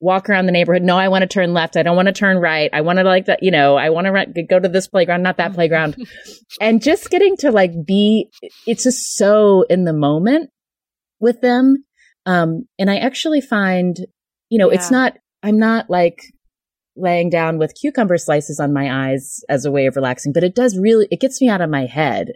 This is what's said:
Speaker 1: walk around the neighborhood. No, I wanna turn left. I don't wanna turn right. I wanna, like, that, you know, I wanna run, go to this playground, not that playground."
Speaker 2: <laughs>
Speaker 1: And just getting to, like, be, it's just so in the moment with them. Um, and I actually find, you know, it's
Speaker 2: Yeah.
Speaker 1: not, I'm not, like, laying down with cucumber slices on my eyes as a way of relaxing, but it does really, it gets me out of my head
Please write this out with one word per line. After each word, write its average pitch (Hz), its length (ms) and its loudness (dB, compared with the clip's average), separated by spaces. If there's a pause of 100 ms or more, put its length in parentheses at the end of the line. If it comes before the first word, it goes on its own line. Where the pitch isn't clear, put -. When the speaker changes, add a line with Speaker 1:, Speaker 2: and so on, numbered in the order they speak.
Speaker 1:
walk 185 280 -2
around 185 180 0
the 180 60 0
neighborhood. 175 300 0
No, 180 140 2
I 190 120 0
wanna 190 180 0
turn 185 260 -2
left. 165 240 -2
I 165 60 2
don't 170 140 0
wanna 190 160 2
turn 190 260 0
right. 160 340 0
I 151 100 -2
wanna, 175 200 0
like, 185 240 2
that, - 160 -2
you 185 80 0
know, 143 260 4
I 143 140 0
wanna 175 220 -2
run, 190 200 -2 (160)
go 185 120 4
to 185 80 0
this 185 180 -2
playground, 175 360 0
not 185 160 -2
that 180 160 -4
playground." 160 420 0
Speaker 2:
<laughs> 247 100 -16 (540)
Speaker 1:
And 220 220 2
just 320 280 0
getting 381 280 2
to, 277 120 0
like, 190 220 2 (120)
be, 208 460 2 (360)
it's 233 180 -2
just - 320 -4
so 202 540 4
in 185 140 0
the 165 100 -2
moment 160 560 0 (680)
with 240 220 0
them. 262 440 2 (420)
Um, 170 400 0 (120)
and 196 120 0
I 196 80 0
actually 285 420 -2
find, 185 560 -2 (540)
you 226 80 0
know, 185 100 4
it's 180 220 0
Speaker 2:
Yeah. 254 80 2
Speaker 1:
not, 254 180 -2 (260)
I'm 214 160 0
not, 220 300 0
like, 175 320 0 (720)
laying 175 360 -2
down 165 280 -2
with 156 220 -4
cucumber 214 380 -2
slices 151 420 -4
on 147 140 -2
my 135 360 -4
eyes 135 380 -8
as 135 160 -2
a 147 60 -4
way 135 160 0
of 131 100 -2
relaxing, 131 360 -4
but 165 120 0
it 185 100 -2
does 240 240 0
really, 214 320 2
it 170 100 -4
gets 269 200 -4
me 262 80 4
out 196 140 0
of 156 80 -2
my 139 160 -2
head 123 500 -4